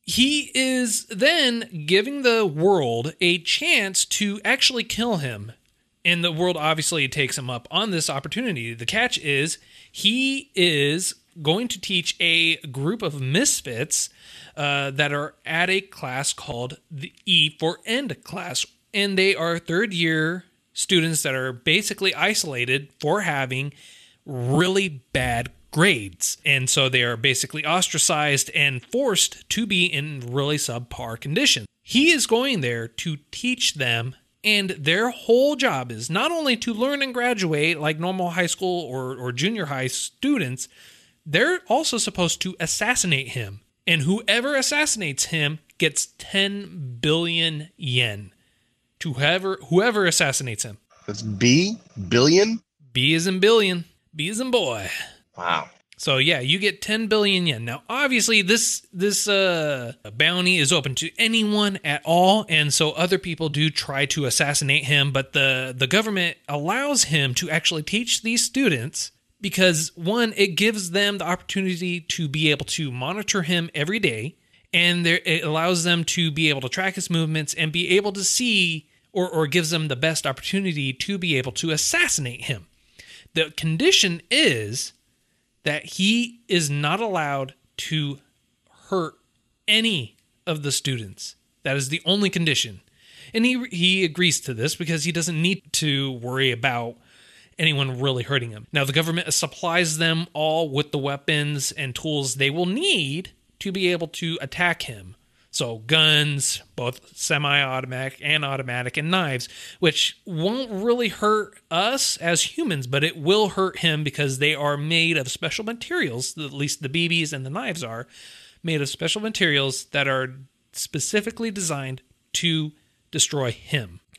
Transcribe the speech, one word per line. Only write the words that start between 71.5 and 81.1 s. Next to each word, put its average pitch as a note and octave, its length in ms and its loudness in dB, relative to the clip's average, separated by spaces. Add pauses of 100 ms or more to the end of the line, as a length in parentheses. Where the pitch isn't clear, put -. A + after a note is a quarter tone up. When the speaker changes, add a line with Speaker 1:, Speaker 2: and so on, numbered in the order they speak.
Speaker 1:
to D#3+ 300 -4
be D3+ 200 2
able C#3+ 160 0
to D3+ 240 -4
monitor F3 520 -2
him E3+ 340 0
every D#3+ 240 -2
day, B2+ 380 -2 (340)
and F3 340 4
there, E3+ 200 4
it E3+ 180 0
allows E3 400 0
them E3+ 220 2
to E3 260 0
be D#3 160 2
able C#3 140 2
to B2+ 80 -4
track F#3+ 260 -2
his - 140 -6
movements D#3 440 0
and D#3 160 -2
be F3 200 -2
able G3+ 240 2
to G3 100 -6
see, F#3 640 0 (240)
or, F#3 180 0
or D#3+ 160 2
gives D#3 240 2
them D#3 200 -2
the C3 80 -2
best D#3+ 280 0
opportunity D3 680 -2
to G3+ 240 -4